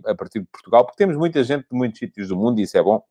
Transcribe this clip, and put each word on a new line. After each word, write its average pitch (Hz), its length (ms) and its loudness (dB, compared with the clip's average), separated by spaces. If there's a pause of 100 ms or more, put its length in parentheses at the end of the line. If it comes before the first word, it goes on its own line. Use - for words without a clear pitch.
a 104 100 -2
partir 95 260 -10
de 90 100 -10
Portugal, 117 340 4
porque - 120 -16
temos 190 180 2
muita 160 260 0
gente 135 280 -2
de 123 80 -6
muitos 123 220 -4
sítios 95 280 -10
do 95 80 -6
mundo 110 240 0
e 101 40 0
isso 95 140 -2
é 85 60 4
bom. 107 280 2